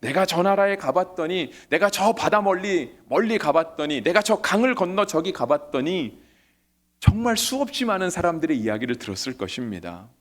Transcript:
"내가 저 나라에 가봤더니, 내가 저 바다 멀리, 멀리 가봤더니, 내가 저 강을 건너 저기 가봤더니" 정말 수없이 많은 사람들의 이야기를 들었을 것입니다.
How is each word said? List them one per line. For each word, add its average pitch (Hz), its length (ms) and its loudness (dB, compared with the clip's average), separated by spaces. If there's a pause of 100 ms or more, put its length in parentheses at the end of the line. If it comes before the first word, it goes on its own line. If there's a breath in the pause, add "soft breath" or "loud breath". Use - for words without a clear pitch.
"내가 185 260 0
저 165 160 0
나라에 196 340 4
가봤더니, 175 760 -2 (180 loud breath)
내가 185 200 4
저 202 240 2
바다 214 260 2
멀리, 185 520 0 (160)
멀리 214 300 0
가봤더니, 151 640 0
내가 175 200 4
저 - 180 0
강을 240 340 2
건너 190 320 0
저기 170 260 -2
가봤더니" 147 840 -2 (840 soft breath)
정말 226 360 4
수없이 254 480 -2
많은 190 260 2
사람들의 165 480 0
이야기를 110 380 -2
들었을 - 420 -8
것입니다. 92 680 -8 (120)